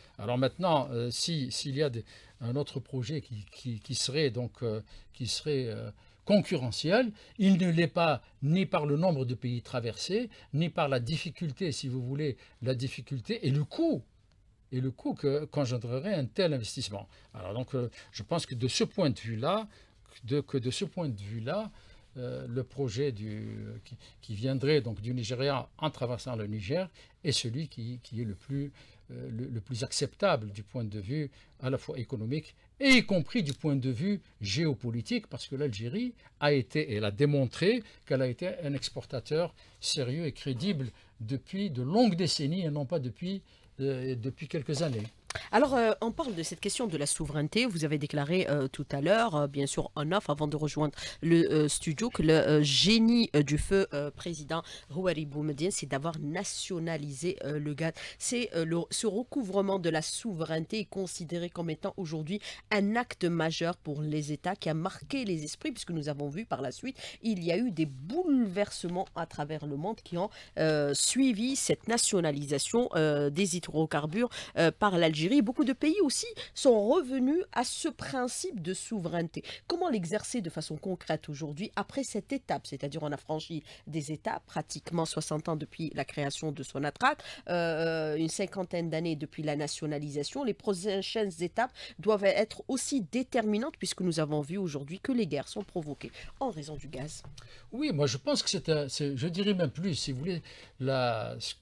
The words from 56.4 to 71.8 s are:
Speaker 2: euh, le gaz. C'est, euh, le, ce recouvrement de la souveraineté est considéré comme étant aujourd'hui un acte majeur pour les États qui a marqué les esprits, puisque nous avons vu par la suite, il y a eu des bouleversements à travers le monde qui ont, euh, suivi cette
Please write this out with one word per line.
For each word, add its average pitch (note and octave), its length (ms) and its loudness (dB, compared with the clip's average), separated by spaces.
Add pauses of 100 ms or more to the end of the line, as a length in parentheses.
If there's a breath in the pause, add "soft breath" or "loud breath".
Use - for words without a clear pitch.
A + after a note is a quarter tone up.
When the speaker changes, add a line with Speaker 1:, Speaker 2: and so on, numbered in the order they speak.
Speaker 2:
euh, D3+ 160 -2
le D3 160 -4
gaz. D#3+ 180 -2 (240 loud breath)
C'est, A#3+ 380 -2
euh, E3 100 2
le, E3+ 140 0 (100)
ce - 160 -2
recouvrement G3 720 0
de E3+ 120 2
la D#3 120 2
souveraineté D#3+ 800 -2
est G#3 60 -4
considéré F3 640 -4
comme E3 180 -4
étant D#3 280 -4
aujourd'hui D#3+ 420 -4 (320 loud breath)
un G#3 240 4
acte A#3+ 300 -2
majeur E3 520 2
pour D3+ 240 -6
les D3+ 300 -2
États F3+ 240 -2
qui - 140 -4
a D#3 40 2
marqué F#3+ 520 -2
les E3 180 -2
esprits, C#4+ 280 -6
puisque - 200 -8
nous D3+ 180 -2
avons C#3+ 180 -4
vu E3+ 180 -6
par B2 160 -4
la C3 100 -2
suite, B3+ 260 -10 (240 loud breath)
il G#3 220 0
y E3 80 2
a E3+ 60 4
eu B3 120 2
des D#3+ 160 0
bouleversements G3 1300 0
à E3 120 -4
travers D3+ 400 -6
le C#3+ 100 -4
monde G3 260 -4
qui - 140 -6
ont, E3+ 140 -2 (260 loud breath)
euh, D3+ 380 4
suivi B3+ 600 2
cette - 320 0